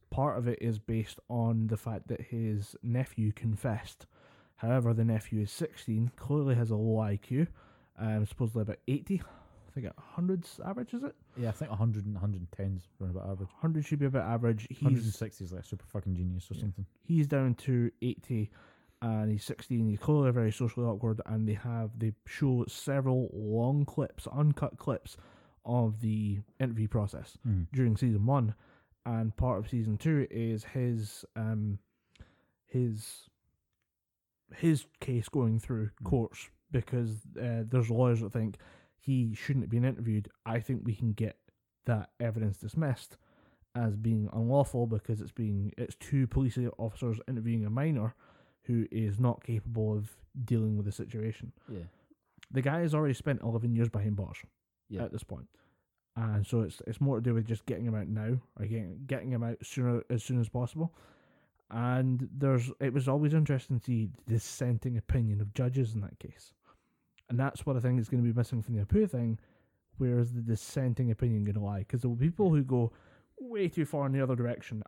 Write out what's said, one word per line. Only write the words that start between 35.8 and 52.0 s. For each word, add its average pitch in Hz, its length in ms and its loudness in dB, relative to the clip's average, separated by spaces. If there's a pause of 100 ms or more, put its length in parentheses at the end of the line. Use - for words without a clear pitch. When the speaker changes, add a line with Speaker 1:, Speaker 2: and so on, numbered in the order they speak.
Speaker 2:
Mm. - 20 -12
Speaker 1:
courts, 113 460 0 (200)
because, 117 560 -2 (140)
uh, 117 260 -2
there's 120 240 4
lawyers 120 300 6
that 107 120 -4
think 110 260 0 (400)
he 123 360 2
shouldn't 135 300 0
have 87 60 -4
been 117 140 4
interviewed. 113 440 0 (180)
I 113 140 0
think 123 240 -4
we 117 100 0
can 113 180 0
get 110 260 -2 (460)
that 110 260 -2 (100)
evidence 110 380 0
dismissed 135 580 -2 (580)
as 113 220 2
being 110 360 2
unlawful 120 540 2
because 110 340 -2
it's - 120 -10
being, 104 440 0
it's - 200 -6
two 135 300 0
police 131 300 2 (220)
officers 113 500 -2
interviewing 113 380 0
a 104 40 -2
minor 123 440 0 (480)
who 117 280 2
is 107 300 0
not 123 240 2
capable 110 520 0
of 104 200 -4 (280)
dealing 110 320 2
with 104 100 0
the 98 60 -2
situation. 113 600 -6 (160)
Speaker 2:
Yeah. 95 160 -8 (680)